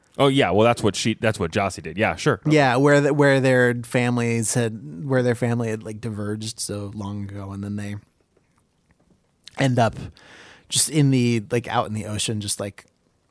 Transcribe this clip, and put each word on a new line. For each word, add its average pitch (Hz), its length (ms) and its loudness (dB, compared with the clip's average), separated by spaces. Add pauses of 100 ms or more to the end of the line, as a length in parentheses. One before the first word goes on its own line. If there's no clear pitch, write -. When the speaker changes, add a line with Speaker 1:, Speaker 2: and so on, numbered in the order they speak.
(200)
Speaker 1:
Oh 143 100 6
yeah, 135 200 4
well, 104 160 4
that's 117 160 2
what 104 140 2
she, 113 180 0
that's 110 260 -2
what 85 120 -2
Jossie 98 320 -2
did. 80 120 -12
Yeah, 95 200 0
sure. 131 300 0
Speaker 2:
Yeah, 147 320 4
where 143 240 6
the, 143 120 2
where 139 260 4
their 127 440 4
families 120 720 0
had, 127 500 -4
where 131 160 2
their 120 140 2
family 117 340 -2
had, 110 140 -6
like, 107 180 -12
diverged 107 580 -6
so 101 360 -8
long 101 280 -8
ago, 98 280 -12
and 98 120 -10
then 101 120 -6
they 101 200 -8 (1600)
end 131 200 2
up - 160 2 (720)
just - 200 0
in 143 220 2
the, 120 400 2
like, 120 160 -2
out 113 200 -2
in 104 60 -8
the 107 120 -6
ocean, 107 360 -4
just, 101 180 -6
like, 101 260 -10 (460)